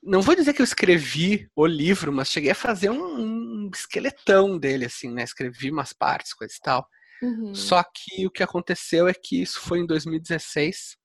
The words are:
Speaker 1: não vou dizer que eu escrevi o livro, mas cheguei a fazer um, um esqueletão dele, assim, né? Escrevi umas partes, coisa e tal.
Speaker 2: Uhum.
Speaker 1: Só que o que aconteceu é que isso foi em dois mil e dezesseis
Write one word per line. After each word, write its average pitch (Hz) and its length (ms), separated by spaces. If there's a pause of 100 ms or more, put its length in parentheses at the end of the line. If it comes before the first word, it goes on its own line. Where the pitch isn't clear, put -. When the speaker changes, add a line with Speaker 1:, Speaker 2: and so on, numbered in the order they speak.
Speaker 1:
não 190 180
vou 262 160
dizer 294 160
que 285 80
eu 254 40
escrevi 175 920
o 151 100
livro, 160 460
mas 135 180
cheguei 147 200
a 196 40
fazer 202 360
um, 320 280
um 226 560
esqueletão - 840
dele, 135 260
assim, 120 260
né? 120 120
Escrevi 127 480
umas 147 240
partes, - 400
coisa - 200
e - 80
tal. 131 240 (360)
Speaker 2:
Uhum. 226 320
Speaker 1:
Só 190 280
que - 440
o 185 40
que - 120
aconteceu 175 680
é 185 60
que - 260
isso - 200
foi 175 180
em 175 80
dois 156 180
mil 160 120
e 165 40
dezesseis - 840